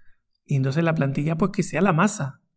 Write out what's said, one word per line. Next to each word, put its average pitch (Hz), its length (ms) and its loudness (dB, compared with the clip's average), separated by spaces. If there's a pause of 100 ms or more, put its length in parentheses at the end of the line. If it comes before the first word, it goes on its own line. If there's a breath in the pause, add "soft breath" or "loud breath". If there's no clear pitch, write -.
(460)
Y 143 100 -2
entonces 135 300 0
la 160 100 0
plantilla, 147 420 -2
pues, 160 140 0
que 180 120 -2
sea 147 180 -2
la 196 100 4
masa 160 500 0 (160)